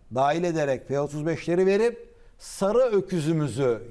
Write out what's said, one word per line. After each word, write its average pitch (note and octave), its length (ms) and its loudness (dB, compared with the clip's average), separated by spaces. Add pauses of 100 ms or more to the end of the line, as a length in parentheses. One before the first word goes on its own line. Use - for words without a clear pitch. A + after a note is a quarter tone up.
(160)
dahil D3+ 280 2
ederek D3 440 -2
F C3+ 120 -2
otuz D3 260 -4
beşleri E3+ 400 0
verip A3 500 0 (220)
sarı G#3 420 -2
öküzümüzü, D3+ 1120 0